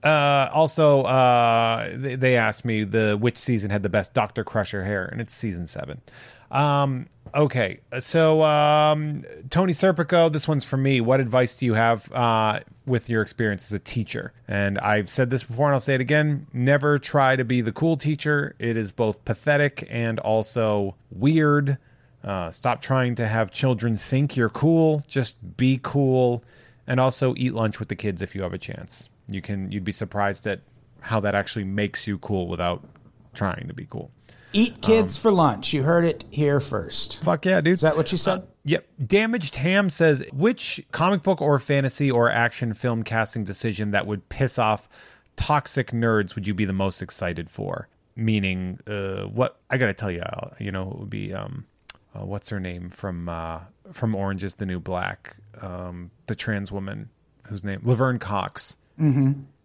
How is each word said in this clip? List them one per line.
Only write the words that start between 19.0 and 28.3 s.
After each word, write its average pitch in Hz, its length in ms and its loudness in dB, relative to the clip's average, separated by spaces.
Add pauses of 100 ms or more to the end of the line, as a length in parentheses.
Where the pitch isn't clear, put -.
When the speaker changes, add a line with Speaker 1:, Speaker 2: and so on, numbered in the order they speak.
Speaker 1:
pathetic 143 680 0
and 117 280 -2
also 107 760 0 (160)
weird. 143 680 2 (460)
Uh, 92 260 -6
stop - 320 -4
trying 127 340 0
to 113 120 -2
have 107 240 0
children 117 440 0
think 139 400 -2
you're 117 140 2
cool. 156 580 2
Just 107 480 -6
be 131 260 2
cool. 127 640 2 (440)
And 127 120 0
also 131 380 2
eat 123 160 -2
lunch 110 240 -2
with 107 120 -8
the 101 60 -4
kids 95 280 -4
if - 100 -10